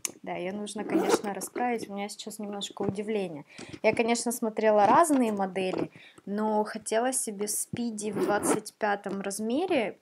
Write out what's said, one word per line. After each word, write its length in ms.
да, 100
её 200
нужно, 300
конечно, 500
расправить. 560
У 40
меня 160
сейчас 300
немножко 420
удивление. 640
Я, 120
конечно, 360
смотрела 540
разные 460
модели, 600
но 400
хотела 480
себе 340
Спиди 640
в 140
двадцать 480
пятом 480
размере, 800